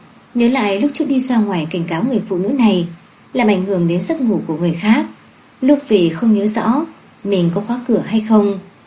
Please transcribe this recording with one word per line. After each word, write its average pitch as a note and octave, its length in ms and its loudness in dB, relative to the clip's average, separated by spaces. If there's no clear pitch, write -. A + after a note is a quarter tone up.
nhớ A#3 140 2
lại G#3+ 340 0
lúc C#4+ 120 0
trước C#4+ 140 -4
đi C4 120 0
ra B3+ 180 0
ngoài F#3+ 320 0
cảnh F3 140 -4
cáo F3 200 -4
người B3 240 0
phụ F#3 100 -4
nữ F#3+ 120 -2
này, G#3 380 0
làm B3 140 0
ảnh F#3 180 2
hưởng F3+ 220 0
đến E3+ 140 0
giấc D#4+ 200 -4
ngủ G#3+ 260 0
của D#3+ 100 -4
người E3+ 160 0
khác. A#3 320 2
Lúc C#4 260 4
về F3+ 220 2
không A3 240 2
nhớ G3+ 140 2
rõ A3 380 0
mình F#3+ 300 2
có G#3 80 -2
khóa A#3+ 260 -6
cửa G#3+ 180 2
hay G#3+ 240 -2
không. G3+ 300 2